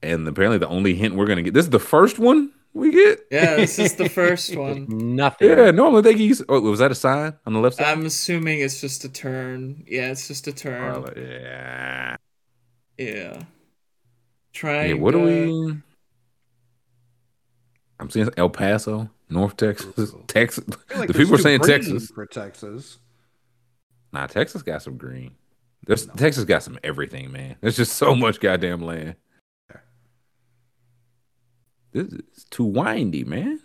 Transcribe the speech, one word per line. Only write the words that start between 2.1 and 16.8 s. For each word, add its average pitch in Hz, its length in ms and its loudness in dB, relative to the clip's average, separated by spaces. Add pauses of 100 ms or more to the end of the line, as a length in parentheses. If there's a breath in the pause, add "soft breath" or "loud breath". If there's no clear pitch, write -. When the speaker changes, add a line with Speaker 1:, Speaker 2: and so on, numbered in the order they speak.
Speaker 1:
one 277 320 4 (240)
we 302 160 2
get? 415 300 6 (100)
Speaker 2:
Yeah, 156 260 2
this 185 220 2
is 208 160 2
the 170 140 -2
Speaker 1:
<laughs> - 0 -
Speaker 2:
first 175 480 0
one. 139 320 -6
Speaker 3:
Nothing. 120 600 2
Speaker 1:
Yeah, 226 220 8
normally 220 320 6
they 220 100 8
use, 220 360 4
oh, 135 120 4
was 104 200 0
that 135 100 4
a 131 60 -2
sign 147 380 -2 (120)
on 113 60 -4
the 110 80 0
left 123 160 2
side? 143 100 -2
Speaker 2:
I'm 156 200 -2
assuming 160 540 -4
it's 135 200 -6
just 135 240 -10
a 135 40 -12
turn. 131 800 -10
Yeah, 127 220 -6
it's 135 160 -10
just - 220 -12
a 143 40 -10
turn. 127 400 -10 (100)
Speaker 1:
Probably, 64 200 -14
yeah. 64 960 -12 (840)
Speaker 2:
Yeah. 107 440 -12 (1200)
Speaker 1:
Yeah, 147 300 -2
what 80 180 0
do 170 80 2
Speaker 2:
Trying 170 280 2
to 160 240 -4
Speaker 1:
we, 151 100 -12 (2250)